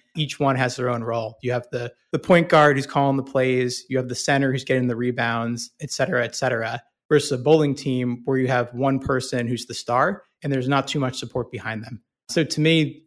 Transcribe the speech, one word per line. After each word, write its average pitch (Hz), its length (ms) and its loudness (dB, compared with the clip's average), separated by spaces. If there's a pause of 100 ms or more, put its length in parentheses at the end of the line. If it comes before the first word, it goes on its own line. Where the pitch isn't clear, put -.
(160)
Each 151 220 -4
one 139 160 2
has 127 220 0
their 123 120 -2
own 120 140 -2
role. 113 400 -4
You 123 80 -4
have 123 220 -4
the, 120 200 -6 (200)
the 151 80 -2
point 170 280 6
guard 151 280 6
who's 135 100 -2
calling 139 300 2
the 135 80 -2
plays, 127 640 0
you 131 80 -2
have 127 120 -2
the 123 60 -8
center 139 380 0
who's 131 100 -4
getting 131 240 0
the 123 80 0
rebounds, 120 760 -2 (100)
et 147 100 -10
cetera, 156 340 0
et 117 120 -6
cetera, 120 440 -2 (280)
versus 147 240 2
a 127 60 0
bowling 147 360 4
team 123 500 -2
where 135 140 0
you 131 80 2
have 123 260 0
one 135 280 0
person 127 480 -2
who's 117 180 -4
the 117 80 -12
star 143 480 0 (220)
and 143 80 -2
there's 131 160 0
not 139 180 2
too 151 140 -4
much 127 180 -4
support 120 320 -8
behind 110 320 -8
them. 113 220 -16 (240)
So 165 160 0
to - 160 -4
me, 156 460 2